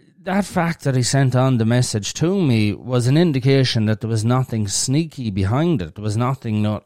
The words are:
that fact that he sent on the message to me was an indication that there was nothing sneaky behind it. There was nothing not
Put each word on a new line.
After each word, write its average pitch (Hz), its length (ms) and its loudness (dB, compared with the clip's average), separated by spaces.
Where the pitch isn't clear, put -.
that 190 240 -2
fact 170 380 -4
that 135 120 0
he 131 80 2
sent 135 320 2
on 131 220 2
the 113 80 2
message 117 500 0
to 185 260 0
me 110 320 2
was 123 320 -2
an 131 100 4
indication 135 720 2
that 107 160 -2
there 110 80 -4
was 110 160 -2
nothing 120 420 0
sneaky 131 640 -4
behind 104 540 0
it. 78 100 -12
There 101 100 -14
was 104 140 -2
nothing 117 460 -2
not 104 220 -2